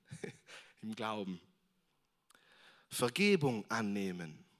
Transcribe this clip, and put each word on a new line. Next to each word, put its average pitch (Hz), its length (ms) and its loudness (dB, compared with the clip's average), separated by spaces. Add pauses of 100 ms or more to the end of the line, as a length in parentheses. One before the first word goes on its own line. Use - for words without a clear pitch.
(200)
<laughs> - 640 -16
im 110 120 -8
Glauben. 107 460 -6 (1500)
Vergebung 139 840 2
annehmen. 98 760 -2 (160)